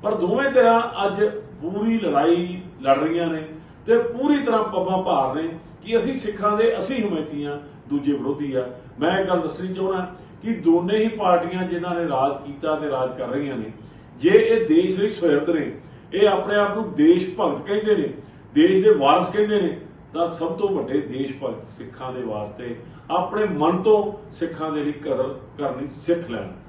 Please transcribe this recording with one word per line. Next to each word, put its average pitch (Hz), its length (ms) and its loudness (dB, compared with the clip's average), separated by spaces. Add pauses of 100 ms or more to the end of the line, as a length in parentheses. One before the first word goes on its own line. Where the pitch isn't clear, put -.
ਪਰ 180 120 0
ਦੋਵੇਂ 233 360 0
ਧਿਰਾਂ 226 540 4
ਅੱਜ 196 180 0 (380)
ਪੂਰੀ 202 360 0
ਲੜਾਈ 175 640 2 (200)
ਲੜ 135 160 4
ਰਹੀਆਂ 165 300 -2
ਨੇ 156 200 -4 (380)
ਤੇ 233 120 6
ਪੂਰੀ 247 400 2
ਤਰ੍ਹਾਂ 226 260 2
ਪੱਬਾਂ 185 400 -2
ਭਾਰ 170 320 0
ਨੇ 165 140 -4 (360)
ਕਿ 226 120 0
"ਅਸੀਂ 269 160 0
ਸਿੱਖਾਂ 208 440 -2
ਦੇ, 226 200 2
ਅਸੀਂ 226 300 -2
ਹਮਾਇਤੀ 151 380 -4
ਹਾਂ, 143 140 -6 (300)
ਦੂਜੇ 143 220 0
ਵਿਰੋਧੀ 139 440 -2
ਆ।" 123 140 -2 (300)
ਮੈਂ 185 200 2
ਇਹ 190 60 0
ਗੱਲ 180 160 0
ਦੱਸਣੀ 185 320 -6
ਚਾਹੁੰਦਾ 185 420 -4 (260)
ਕਿ 226 120 -4
ਦੋਨੇ 180 440 2
ਹੀ 220 100 2
ਪਾਰਟੀਆਂ 180 600 0
ਜਿਨ੍ਹਾਂ 170 280 -4
ਨੇ 165 140 -2
ਰਾਜ 139 380 -2
ਕੀਤਾ 156 280 -4
ਤੇ 151 140 -6
ਰਾਜ 127 280 -4
ਕਰ 123 100 -6
ਰਹੀਆਂ 135 300 -4
ਨੇ, 110 140 -8 (460)
ਜੇ 175 120 4
ਇਹ 220 380 6
ਦੇਸ਼ 185 320 2
ਲਈ 208 80 2
ਸੁਹਿਰਦ 160 420 0
ਨੇ, 160 300 -4 (340)
ਇਹ 202 140 6
ਆਪਣੇ 196 280 2
ਆਪ 202 200 2
ਨੂੰ 208 200 -6
ਦੇਸ਼ 180 440 4
ਭਗਤ 151 260 -2
ਕਹਿੰਦੇ 214 300 0
ਨੇ, - 180 -2 (400)
ਦੇਸ਼ 185 300 6
ਦੇ 214 100 8
ਵਾਰਸ 175 380 4
ਕਹਿੰਦੇ 208 300 2
ਨੇ, - 200 -2 (320)
ਤਾਂ 170 140 0
ਸਭ 220 200 -4
ਤੋਂ 202 220 -2
ਵੱਡੇ - 320 -2
ਦੇਸ਼ 127 420 -6
ਭਗਤ - 200 -8
ਸਿੱਖਾਂ - 500 -12
ਦੇ 127 80 -8
ਵਾਸਤੇ 110 540 -8 (360)
ਆਪਣੇ 185 340 0
ਮਨ 170 360 2
ਤੋਂ - 500 2
ਸਿੱਖਾਂ - 400 -6
ਦੇ 147 120 -4
ਲਈ 143 80 -2
ਕਦਰ - 480 -4 (180)
ਕਰਨੀ 139 300 -6
ਸਿੱਖ - 420 -4
ਲੈਣ 104 180 -8 (220)